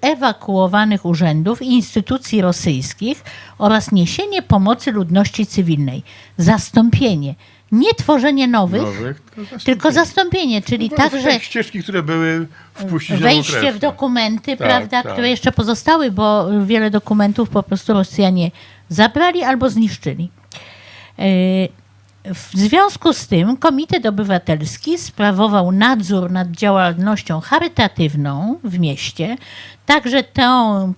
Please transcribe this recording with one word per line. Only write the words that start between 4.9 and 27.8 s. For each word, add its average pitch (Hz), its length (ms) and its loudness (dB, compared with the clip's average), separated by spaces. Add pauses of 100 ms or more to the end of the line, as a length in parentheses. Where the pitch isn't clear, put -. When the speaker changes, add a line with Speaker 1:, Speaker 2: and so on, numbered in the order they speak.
Speaker 1:
ludności 196 540 0
cywilnej. 147 580 -2 (340)
Zastąpienie. 196 1000 2 (360)
Nie 269 220 4
tworzenie 269 540 0
nowych, 202 340 2
Speaker 2:
Nowych, 127 400 -6
tylko - 200 -20
zastąpienie. 208 240 -14
Speaker 1:
tylko 262 260 2
zastąpienie, 330 680 0
czyli 226 300 -4
Speaker 2:
No, 302 60 -8
Speaker 1:
także 277 260 0
Speaker 2:
te 262 160 2
ścieżki, 214 440 -6
które 190 200 -4
były, 160 440 -2 (260)
wpuścić 185 360 -6
nową 185 140 0
Speaker 1:
wejście 226 360 2
Speaker 2:
krew, 294 160 0
Speaker 1:
w 202 60 -10
Speaker 2:
no. 285 100 0
Speaker 1:
dokumenty, 247 680 -2
Speaker 2:
Tak, 233 100 -2
Speaker 1:
prawda, 247 360 0
Speaker 2:
tak. - 100 -8
Speaker 1:
które 240 160 -2
jeszcze 254 220 -2
pozostały, 247 600 0
bo 208 360 0 (180)
wiele 214 260 0
dokumentów 208 580 0
po 202 140 0
prostu - 300 -2
Rosjanie 185 580 0 (380)
zabrali 294 540 2
albo 262 260 0
zniszczyli. 185 600 -2 (920)
E, - 40 -6 (1080)
W - 240 -10
związku 330 560 2
z - 140 -10
tym 202 300 2
Komitet 311 480 0
Obywatelski 196 920 -2
sprawował 202 760 0
nadzór 196 600 0
nad 180 200 -2
działalnością 185 880 0
charytatywną 190 1200 -2